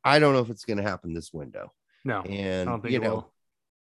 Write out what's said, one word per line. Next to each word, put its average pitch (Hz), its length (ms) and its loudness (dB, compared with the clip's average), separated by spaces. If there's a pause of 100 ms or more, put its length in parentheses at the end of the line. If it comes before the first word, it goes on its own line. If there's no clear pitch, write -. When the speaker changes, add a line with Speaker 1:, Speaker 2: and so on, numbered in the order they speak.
Speaker 1:
I 143 160 6
don't 147 160 8
know 127 60 6
if 117 100 -4
it's - 140 -14
gonna 101 180 -2
happen 90 320 -4
this 82 180 -10
window. 57 400 -12 (320)
Speaker 2:
No, 110 160 -4
Speaker 1:
And, 95 480 -4
Speaker 2:
I - 20 -2
don't 113 120 -6
think 117 80 -4
Speaker 1:
you 127 80 2
Speaker 2:
it 110 40 -2
Speaker 1:
know, 110 120 0
Speaker 2:
will. - 180 -10 (500)